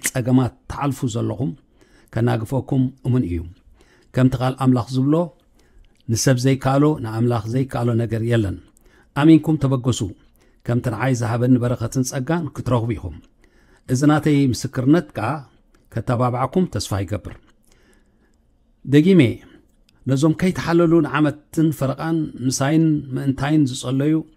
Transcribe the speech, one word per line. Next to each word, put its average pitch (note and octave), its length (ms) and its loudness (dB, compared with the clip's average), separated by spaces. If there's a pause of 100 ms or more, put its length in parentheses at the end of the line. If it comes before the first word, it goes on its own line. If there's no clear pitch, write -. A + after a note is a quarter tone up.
ጸገማት B2+ 500 0 (140)
ተሓልፉ C3+ 400 -6
ዘለኹም A2+ 440 -6 (600)
ከናግፈኩም A#2+ 720 -2 (200)
እሙን A#2+ 200 2
እዩ። F2 160 -4 (760)
ከምቲ B2+ 240 4
ቃል C3 200 -2
ኣምላኽ B2+ 320 2
ዝብሎ፣ C3 260 2 (920)
ንሰብ B2 300 2
ዘይከኣሎ፣ C3+ 480 2 (140)
ንኣምላኽ A2+ 480 -2
ዘይከኣሎ B2+ 460 -2
ነገር A2+ 300 -2
የለን። A2 340 0 (580)
ኣሚንኩም D#3 420 6
ተበገሱ፣ C3 420 0 (680)
ከምቲ A#2+ 240 -2
ንዓይ B2+ 260 -2
ዝሃበኒ A#2+ 420 2
በረኸትን A#2+ 480 -2
ጸጋን D3+ 420 -4
ክትረኽቡ A#2+ 440 -2
ኢኹም። E2+ 240 -8 (720)
እዚ B2+ 160 0
ናተይ D3 320 4 (100)
ምስክርነት C3 640 0
ከኣ A2 200 -4 (600)
ከተባብዓኩም B2+ 760 -2
ተስፋ - 300 -8
ይገብር። F#2+ 360 -6 (1500)
ደጊሜ D#3 360 6 (840)
ነዞም C#3 300 2
ከይተሓለሉ E3+ 640 2
ንዓመትን D3 720 -2
ፈረቓን D3 460 -4 (220)
ምሳይን C#3 460 0 (240)
ምእንታይን C#3 560 0
ዝጸለዩ C3+ 500 -2 (220)